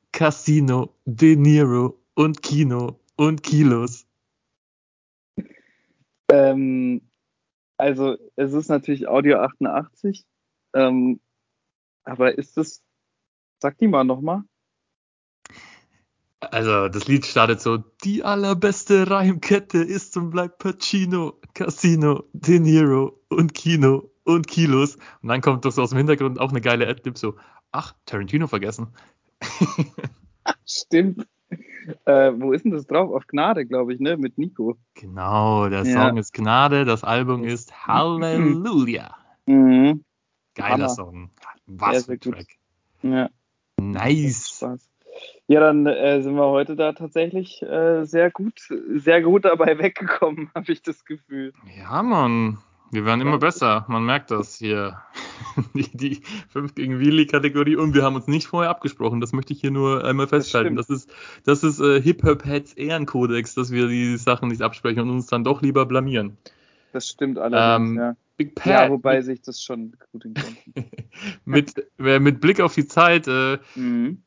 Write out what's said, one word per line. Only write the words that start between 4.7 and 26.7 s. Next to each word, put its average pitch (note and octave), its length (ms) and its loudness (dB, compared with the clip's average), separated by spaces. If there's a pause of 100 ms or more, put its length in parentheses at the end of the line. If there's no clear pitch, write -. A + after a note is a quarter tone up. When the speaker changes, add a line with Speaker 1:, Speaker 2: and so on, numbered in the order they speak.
Speaker 2:
Ähm, C3+ 720 2 (760)
also, C3+ 400 0 (200)
es C#3 160 -2
ist D3+ 160 -4
natürlich C#3 400 -2
Audio C#3 320 4
achtundachtzig, C#3+ 840 -4 (500)
ähm, B2+ 460 2 (840)
aber B2+ 340 0
ist - 200 -10
es, - 240 -6 (800)
sag C#3+ 180 -4
die A3+ 100 4
mal C#3 160 4
noch B2+ 160 0
mal. F3 220 -4 (2000)
Speaker 1:
Also, A2 480 0
das G2+ 200 -6
Lied C3+ 180 2
startet A2+ 340 2
so: A2+ 180 -2 (260)
"Die G3+ 180 -4
allerbeste G3 880 0
Reimkette F#3+ 680 0
ist F#3 380 -4
und F3 140 -4
bleibt F3 280 -6
Pacino, F#3 840 -4 (140)
Casino, D3+ 800 0
De F3 260 4
Niro D#3 640 4 (100)
und E3 240 2
Kino C#3 560 2 (140)
und E3 220 2
Kilos." C#3+ 500 0 (260)
Und A2+ 80 -8
dann B2+ 100 0
kommt B2+ 240 0
doch B2+ 80 0
so B2+ 100 -2
aus A#2+ 80 -2
dem B2+ 80 0
Hintergrund C#3 400 0
auch C3 120 -2
eine B2 100 -2
geile A#2+ 260 0